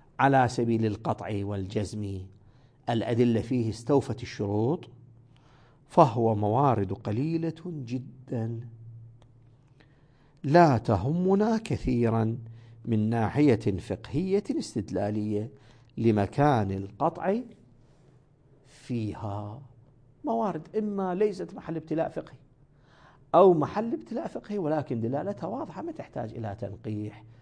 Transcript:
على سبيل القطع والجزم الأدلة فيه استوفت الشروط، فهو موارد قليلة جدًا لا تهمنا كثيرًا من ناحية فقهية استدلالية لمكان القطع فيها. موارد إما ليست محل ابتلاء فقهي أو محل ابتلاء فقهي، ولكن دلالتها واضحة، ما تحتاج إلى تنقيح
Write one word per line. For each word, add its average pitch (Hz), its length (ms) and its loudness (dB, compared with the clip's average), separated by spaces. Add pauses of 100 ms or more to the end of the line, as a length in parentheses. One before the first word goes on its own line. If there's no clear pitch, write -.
(200)
على 135 280 6
سبيل 113 380 2
القطع 101 600 -4
والجزم 101 760 -6 (680)
الأدلة 117 520 2
فيه 113 280 -2
استوفت 123 520 0
الشروط، 113 680 -2 (960)
فهو 113 480 6
موارد 104 580 2
قليلة 156 720 -4
جدًا 127 920 -8 (1800)
لا 147 340 8
تهمنا 180 800 2
كثيرًا 113 800 0 (480)
من 110 240 2
ناحية 113 680 2
فقهية 185 640 -2 (160)
استدلالية 104 880 -2 (480)
لمكان 110 720 2
القطع 139 640 -2 (1300)
فيها. 107 920 -6 (640)
موارد 226 420 -2 (100)
إما 196 380 -2
ليست 185 380 -2
محل - 220 -10
ابتلاء 156 340 -2
فقهي - 280 -12 (960)
أو 185 180 10
محل 202 400 -2
ابتلاء 233 340 -6
فقهي، 208 300 -8
ولكن 147 440 -2
دلالتها 165 460 -4
واضحة، 202 340 -8
ما 330 100 -8
تحتاج 120 420 -10
إلى 107 260 -8
تنقيح 107 640 -8 (180)